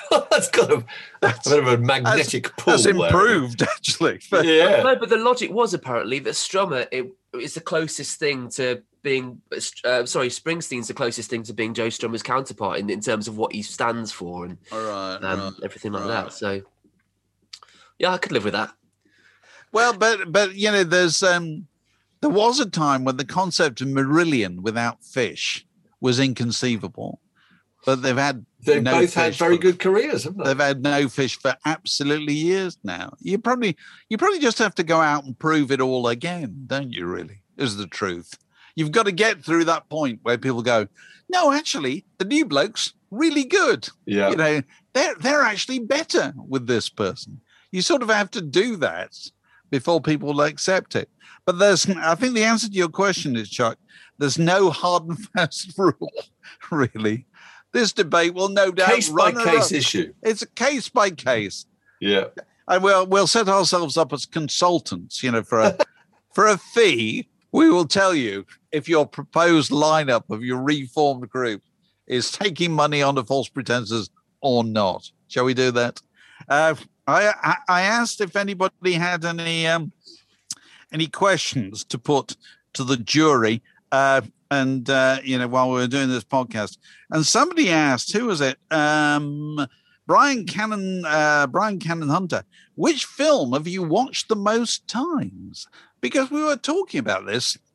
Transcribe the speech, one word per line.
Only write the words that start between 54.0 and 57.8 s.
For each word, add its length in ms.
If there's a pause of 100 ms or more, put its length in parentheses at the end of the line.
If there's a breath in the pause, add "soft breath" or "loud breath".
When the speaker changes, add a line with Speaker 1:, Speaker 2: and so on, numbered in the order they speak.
Speaker 2:
there's 200
no 320
hard 340
and 140 (100)
<laughs> 80
fast 420
rule, 340 (580 loud breath)
really. 560 (460 loud breath)
This 200